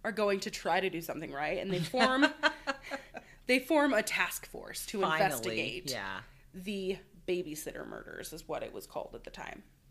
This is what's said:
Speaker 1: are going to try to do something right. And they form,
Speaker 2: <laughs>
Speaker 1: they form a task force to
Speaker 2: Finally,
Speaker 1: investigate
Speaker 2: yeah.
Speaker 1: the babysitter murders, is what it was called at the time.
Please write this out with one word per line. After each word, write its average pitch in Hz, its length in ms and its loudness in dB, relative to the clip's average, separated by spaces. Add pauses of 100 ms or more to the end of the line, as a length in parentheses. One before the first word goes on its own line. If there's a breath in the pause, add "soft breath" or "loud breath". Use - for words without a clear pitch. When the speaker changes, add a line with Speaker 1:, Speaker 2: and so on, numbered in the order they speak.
Speaker 1:
are 190 100 -2
going 202 260 4
to 202 100 -6
try 175 300 2
to 185 100 2
do 160 120 -4
something 151 300 -6
right. 151 280 -2
And 185 120 -2
they 180 80 2
form, 254 460 4 (580)
Speaker 2:
<laughs> - 640 -12
Speaker 1:
they 254 120 6
form 285 340 6
a 214 80 6
task - 460 0
force - 400 -10
to 202 140 -2
Speaker 2:
Finally, 160 240 4
Speaker 1:
investigate 123 640 -2
Speaker 2:
yeah. 98 280 -6 (340 soft breath)
Speaker 1:
the 190 440 -4 (300)
babysitter 170 600 -4
murders, - 460 -12
is 160 140 -14
what 135 160 -4
it - 100 -8
was - 140 -12
called - 260 -8
at - 120 -14
the - 40 -14
time. - 320 -12 (300)